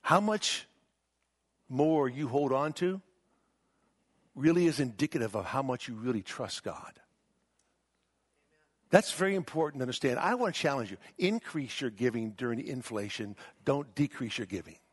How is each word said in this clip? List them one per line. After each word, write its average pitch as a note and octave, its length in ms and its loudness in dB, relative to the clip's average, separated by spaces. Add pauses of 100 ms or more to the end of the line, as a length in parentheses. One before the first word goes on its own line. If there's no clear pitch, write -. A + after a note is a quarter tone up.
How F3 200 4
much G#3+ 460 -2 (1000)
more C#3+ 400 2
you C3+ 200 -6
hold C#3+ 220 0
on C#3+ 220 0
to F#3 300 -2 (1300)
really E3 320 6
is D3+ 140 2
indicative A#2+ 540 0
of G2+ 100 0
how C3+ 180 -2
much B2+ 260 -4
you B2 60 -8
really A2 280 -2
trust - 400 -8
God. - 380 -10 (1900)
That's G3 220 8
very F#3+ 220 2
important D#3 460 -2
to - 20 0
understand. B2 360 0
I G3+ 160 2
wanna A#3+ 180 0
challenge C3+ 380 0
you. F#2+ 60 -10 (220)
Increase F3 640 -2
your C3 100 -2
giving A2+ 400 0
during A#2 280 -4
the B2+ 120 -8
inflation. G#2+ 680 -6 (280)
Don't C#3+ 300 0
decrease C3+ 440 -2
your G#2+ 80 -6
giving. F2+ 320 -8 (140)